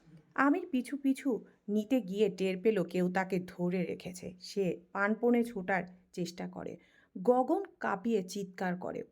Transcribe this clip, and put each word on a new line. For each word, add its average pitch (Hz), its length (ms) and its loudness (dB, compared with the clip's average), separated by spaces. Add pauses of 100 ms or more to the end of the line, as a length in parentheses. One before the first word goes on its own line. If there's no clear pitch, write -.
(360)
আমির 302 360 2
পিছু 254 260 -2
পিছু 262 480 0 (240)
নিতে 208 320 2
গিয়ে 196 280 2
টের 185 280 0
পেল 196 260 4
কেউ 180 280 0
তাকে 185 360 0
ধরে 180 360 -2
রেখেছে। 185 560 -8
সে - 380 -2 (140)
প্রাণপণে 226 520 4
ছোটার 185 400 0 (300)
চেষ্টা 180 340 -6
করে, - 300 -10 (460)
গগন 254 400 4 (160)
কাঁপিয়ে 214 440 0
চিৎকার 185 540 -4
করে, - 340 -6